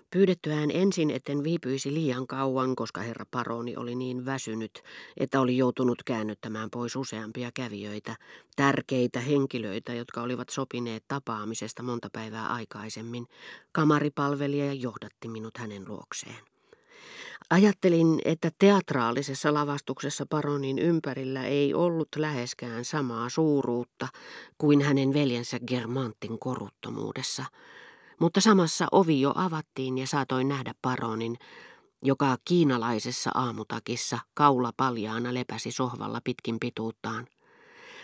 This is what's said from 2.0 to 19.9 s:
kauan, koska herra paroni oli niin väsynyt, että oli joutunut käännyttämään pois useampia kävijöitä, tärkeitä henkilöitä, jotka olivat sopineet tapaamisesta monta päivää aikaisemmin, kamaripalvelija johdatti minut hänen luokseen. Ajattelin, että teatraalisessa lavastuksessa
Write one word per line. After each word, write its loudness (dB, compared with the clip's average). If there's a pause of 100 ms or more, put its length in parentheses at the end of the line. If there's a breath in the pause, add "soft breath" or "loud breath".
kauan, 0
koska -4
herra -8
paroni -4
oli -6
niin -6
väsynyt, -6 (340 loud breath)
että 0
oli 4
joutunut 2
käännyttämään -6
pois -6
useampia -8
kävijöitä, -8 (400 loud breath)
tärkeitä 2
henkilöitä, 0
jotka -8
olivat -6
sopineet -6
tapaamisesta -6
monta -4
päivää -8
aikaisemmin, -8 (460 loud breath)
kamaripalvelija 2
johdatti -10
minut -10
hänen -10
luokseen. -12 (1120 loud breath)
Ajattelin, 6
että 0
teatraalisessa 4
lavastuksessa -2